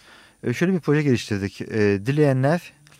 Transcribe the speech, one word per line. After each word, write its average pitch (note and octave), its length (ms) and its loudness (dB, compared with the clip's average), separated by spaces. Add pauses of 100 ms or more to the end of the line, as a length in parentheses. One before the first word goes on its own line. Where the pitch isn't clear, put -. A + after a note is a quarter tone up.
(440)
E, B2 100 -2
şöyle F3 200 0
bir F3 60 0
proje D3+ 240 0
geliştirdik. G#2 580 -2
E, G2+ 440 0
dileyenler, C#3+ 680 0 (260)